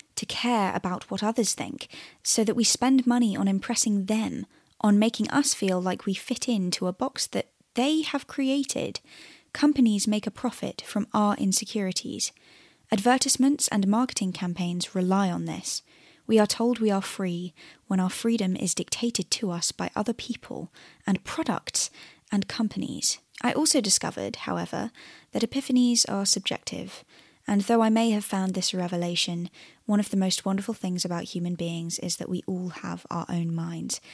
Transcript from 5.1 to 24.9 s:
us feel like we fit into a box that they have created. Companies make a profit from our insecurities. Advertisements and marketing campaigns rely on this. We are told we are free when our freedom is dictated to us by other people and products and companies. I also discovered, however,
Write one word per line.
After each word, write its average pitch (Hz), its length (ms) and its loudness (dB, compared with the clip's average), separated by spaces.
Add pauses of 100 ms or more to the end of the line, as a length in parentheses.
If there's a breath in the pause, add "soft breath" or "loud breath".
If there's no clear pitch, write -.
us - 240 2
feel 185 260 0
like 185 260 -2
we 196 80 0
fit - 340 -6
into 185 400 0
a 175 40 -2
box - 360 -4
that - 240 -4 (220)
they 311 280 2
have - 240 -4
created. - 720 -2 (540 loud breath)
Companies 240 560 4
make 208 180 0
a 208 60 -6
profit - 520 -6
from - 300 -4
our 208 220 4
insecurities. - 960 -2 (580 soft breath)
Advertisements 254 800 4
and 202 180 2
marketing 214 460 2
campaigns 175 600 -4
rely 190 380 2
on 170 140 -2
this. - 380 -6 (460 soft breath)
We 220 120 8
are 208 60 6
told 233 340 0
we 214 100 4
are 196 120 2
free 180 520 -4 (320 loud breath)
when 190 140 2
our 185 100 2
freedom 214 460 0
is - 180 0
dictated - 560 -2
to 190 220 -2
us 170 180 -2
by - 240 -6
other 214 180 -2
people - 600 -10 (340 loud breath)
and 196 160 2
products - 680 -2 (440 loud breath)
and 196 160 0
companies. - 680 -2 (240)
I - 100 2
also 302 280 2
discovered, 190 560 0
however, 175 540 -6 (400 loud breath)